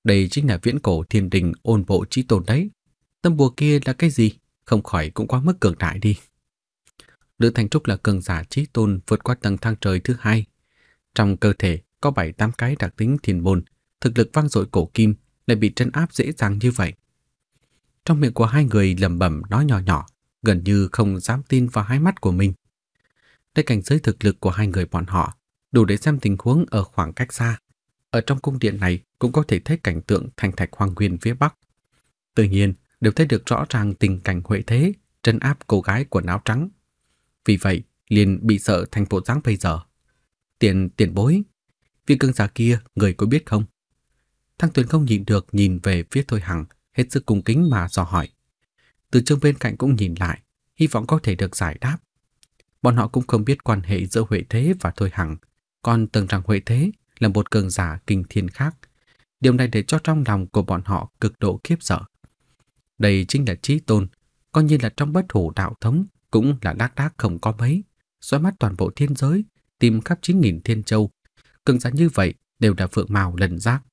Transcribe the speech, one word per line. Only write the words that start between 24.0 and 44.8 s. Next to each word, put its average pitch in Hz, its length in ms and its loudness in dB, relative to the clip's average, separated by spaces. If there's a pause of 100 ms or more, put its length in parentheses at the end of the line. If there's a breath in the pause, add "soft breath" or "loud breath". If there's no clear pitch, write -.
lực 101 160 2
của 92 100 0
hai 107 160 0
người 90 200 -2
bọn 85 200 -4
họ, 87 320 -2 (340)
đủ 120 120 6
để 101 120 2
xem 147 220 0
tình 101 200 0
huống 139 320 2
ở 101 140 0
khoảng 82 280 -6
cách - 200 -6
xa. 117 260 -4 (520)
Ở 117 100 0
trong 135 200 -2
cung 135 180 -4
điện 101 220 -2
này 90 200 0 (180)
cũng 123 140 -2
có 151 160 2
thể 92 120 0
thấy 160 160 -2
cảnh 82 260 -4
tượng - 340 -2
thanh 98 160 -2
thạch 90 200 -4
hoang 95 220 -6
nguyên 92 240 -2
phía 117 160 -4
bắc. 143 200 0 (800)
Tự 110 100 4
nhiên, 98 300 2 (260)
đều 107 120 2
thấy 160 140 2
được 120 200 -2
rõ 123 240 -2
ràng 104 240 -2
tình 95 260 0
cảnh 92 240 -4
Huệ 101 180 -2
Thế 143 300 0 (300)
trấn 117 160 2
áp 139 280 -2
cô 98 140 2
gái 110 240 -2
quần 87 220 -4
áo 90 180 -4
trắng. 135 240 -2 (760)
Vì 104 120 4
vậy, 90 260 -2 (260)
liền 101 380 2
bị 104 120 4
sợ 90 320 0
thành 101 200 -2
bộ 95 100 0
dáng 131 240 -2
bây 107 120 0
giờ. 82 240 -2 (800)
"Tiền, 95 320 2
tiền 87 240 0
bối, 143 280 2 (640)
vị 143 100 4
cường 131 160 2
giả 104 140 0
kia, 117 340 0 (140)
người 98 200 0
có 101 120 -2
biết 139 200 0
không?" 107 180 0 (960)
Thăng 165 120 0
Tuyền 127 160 0